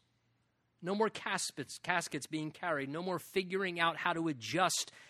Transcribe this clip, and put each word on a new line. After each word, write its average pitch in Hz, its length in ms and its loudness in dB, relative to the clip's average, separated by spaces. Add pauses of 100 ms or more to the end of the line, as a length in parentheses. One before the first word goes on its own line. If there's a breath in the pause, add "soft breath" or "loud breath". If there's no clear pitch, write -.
(800)
No 170 120 -2
more 214 160 4
caskets, - 720 -4
caskets 165 460 -2
being 156 240 -4
carried. 143 380 -2
No 156 120 -4
more 180 180 0
figuring 185 600 -2
out 165 180 4
how 175 160 2
to 165 140 0
adjust. 151 640 2 (180 loud breath)